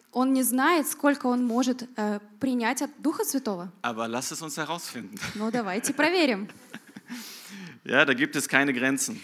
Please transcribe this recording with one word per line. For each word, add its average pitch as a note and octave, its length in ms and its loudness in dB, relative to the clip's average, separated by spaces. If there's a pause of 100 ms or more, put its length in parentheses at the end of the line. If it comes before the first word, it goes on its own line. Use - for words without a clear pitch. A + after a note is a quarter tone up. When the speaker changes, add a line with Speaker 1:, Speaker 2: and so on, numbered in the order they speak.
(140)
Speaker 1:
он B3+ 180 2
не C4 120 4
знает, C4+ 440 4
сколько C#4+ 400 2
он B3 160 2
может, B3 540 0
э, G#3 240 -2 (180)
принять B3+ 420 0
от C#4+ 80 -2 (120)
Духа D#4+ 240 0
Святого. G3 440 -4 (120)
Speaker 2:
Aber A2+ 260 -2
lass A#2 240 -4
es D#3 100 -8
uns D#3 140 -8
herausfinden. D3 640 -6 (160)
Speaker 1:
Ну, A3 160 -2
давайте G#3+ 420 -2
проверим. D4 600 4
Speaker 2:
<laughs> - 1300 -16
Ja, C#3 220 4
da C#3 80 4
gibt D3 220 0
es C#3 120 -2
keine C#3 260 4
Grenzen. B2 500 0